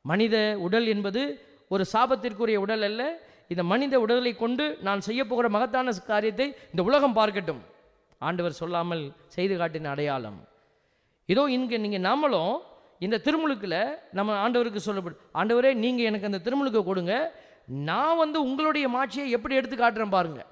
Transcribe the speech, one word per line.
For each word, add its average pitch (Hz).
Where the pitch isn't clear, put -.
மனித 214
உடல் 214
என்பது 220
ஒரு 190
சாபத்திற்குரிய 233
உடல் 208
அல்ல. 240
இந்த 175
மனித 254
உடலை 240
கொண்டு 254
நான் 196
செய்ய 233
போகிற 233
மகத்தான 240
காரியத்தை 214
இந்த 175
உலகம் 269
பார்க்கட்டும், 190
ஆண்டவர் 170
சொல்லாமல் 170
செய்து 185
காட்டின 160
அடையாளம். 139
இதோ 269
இங்க 247
நீங்க 208
நாமளும் 220
இந்த 175
திருமுழுக்குல 247
நம்ம 208
ஆண்டவருக்கு 240
சொல்லப்படும், 196
ஆண்டவரே, 240
நீங்க 240
எனக்கு 214
அந்த 196
திருமுழுக்கை 247
கொடுங்க, 190
நான் 180
வந்து 311
உங்களுடைய 285
மாட்சியை 262
எப்படி 233
எடுத்து 254
காட்டுறேன் 220
பாருங்க. 170